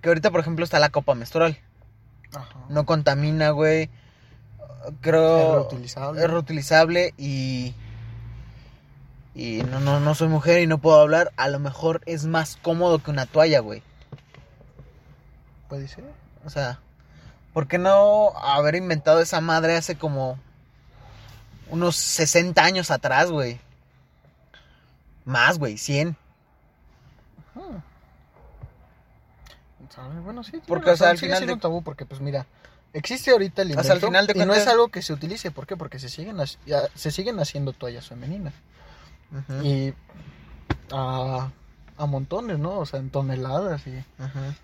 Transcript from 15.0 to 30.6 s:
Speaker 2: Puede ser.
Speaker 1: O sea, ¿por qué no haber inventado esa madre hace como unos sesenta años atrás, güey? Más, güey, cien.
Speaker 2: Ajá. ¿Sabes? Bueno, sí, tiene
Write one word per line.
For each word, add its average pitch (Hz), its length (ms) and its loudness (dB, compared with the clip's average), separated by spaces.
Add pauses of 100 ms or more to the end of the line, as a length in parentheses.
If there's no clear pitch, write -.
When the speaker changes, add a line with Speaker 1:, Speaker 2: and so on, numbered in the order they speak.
Speaker 2:
Puede 139 200 -12
ser. - 160 -20 (420)
Speaker 1:
O 151 40 -14
sea, 135 300 -6 (720)
¿por 151 140 -2
qué 175 100 0
no 202 600 6
haber 147 380 2
inventado 165 460 2
esa 165 200 0
madre 165 360 2
hace 165 180 -4
como 135 420 -6 (1300)
unos 170 240 -2
sesenta 170 680 2
años 180 260 0
atrás, 143 400 2
güey? 123 280 -4 (1700)
Más, 131 340 4
güey, 110 180 -4
cien. 147 380 -2 (1400)
Speaker 2:
Ajá. 277 280 -16 (2000)
¿Sabes? 139 300 -14
Bueno, 226 200 -14
sí, 214 80 -18
tiene 320 160 -14